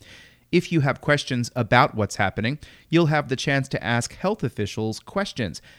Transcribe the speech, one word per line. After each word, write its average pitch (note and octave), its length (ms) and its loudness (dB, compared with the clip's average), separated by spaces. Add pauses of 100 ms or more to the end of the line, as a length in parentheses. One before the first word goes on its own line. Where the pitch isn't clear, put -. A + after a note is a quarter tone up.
(500)
If F3 220 2
you E3 80 4
have C3+ 220 0
questions C3 520 0
about B2 400 4
what's G2+ 220 -2
happening, A2 420 -2 (300)
you'll E3 180 4
have D3 220 2
the B2+ 80 -2
chance C#3 320 0
to - 160 -6
ask A#2 300 -2
health G#3 280 -4
officials A2 560 -4
questions - 600 -6 (180)